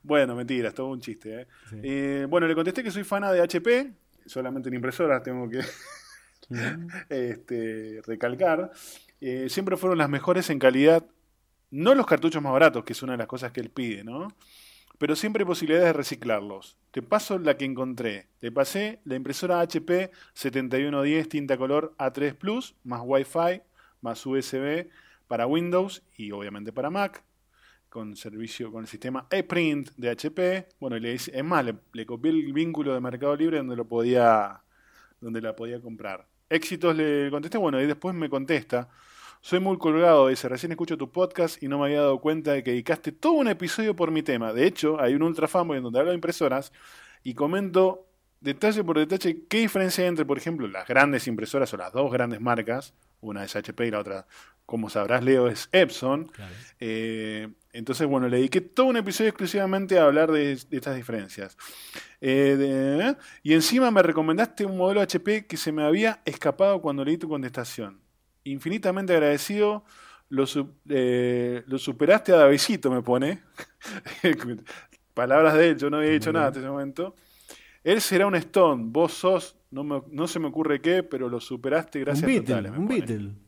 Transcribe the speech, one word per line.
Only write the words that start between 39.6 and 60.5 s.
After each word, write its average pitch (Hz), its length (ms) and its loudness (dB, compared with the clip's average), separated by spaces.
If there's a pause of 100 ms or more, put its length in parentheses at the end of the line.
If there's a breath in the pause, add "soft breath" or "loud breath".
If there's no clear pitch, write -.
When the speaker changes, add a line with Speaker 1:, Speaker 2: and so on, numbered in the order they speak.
Speaker 1:
colgado, 160 520 6
dice, 127 200 -2
recién 127 220 -6
escucho 165 260 -4
tu 135 140 -8
podcast 180 500 -2
y 143 60 -8
no 143 140 -2
me 143 60 2
había 147 160 2
dado 135 180 4
cuenta 151 320 0
de 135 100 0
que 123 80 -4
dedicaste 123 400 -2
todo 311 220 0
un 277 160 4
episodio 196 480 -2
por 165 160 0
mi 156 100 0
tema. 117 300 0
De 123 160 4
hecho, 156 320 0
hay 131 160 2
un 151 80 2
Ultra 160 240 0
Fanboy 170 300 0
en 127 40 -6
donde 120 160 -2
hablo 165 140 2
de - 20 2
impresoras 160 580 -2 (520 loud breath)
y 127 100 -8
comento 185 720 2 (340)
detalle 208 440 0
por 160 160 2
detalle 165 480 0
qué 214 100 0
diferencia 190 460 0
hay 180 60 2
entre, 156 140 0
por 135 140 -2
ejemplo, 151 300 -4
las 95 180 -10
grandes 135 400 4
impresoras 117 480 -2
o - 20 -8
las 92 160 -10
dos 127 200 0
grandes 120 280 -2
marcas, 120 540 -2 (260)
una 101 220 -10
es 98 140 -10
H 104 160 -8
P 117 160 -4
y - 20 -2
la 104 80 -4
otra, 98 300 -10 (360 loud breath)
como 113 240 -6
sabrás, 113 360 0
Leo, 127 240 6
es 107 240 -6
Epson. 160 540 2
Speaker 2:
Claro. 95 260 -18 (260 loud breath)
Speaker 1:
Eh, 110 720 -6 (240)
entonces, 123 340 -4
bueno, 131 220 0
le 123 80 2
dediqué 131 240 2
todo 254 260 2
un 247 100 2
episodio 214 340 0
exclusivamente 190 680 0
a 160 60 10
hablar 151 260 6
de, 143 240 2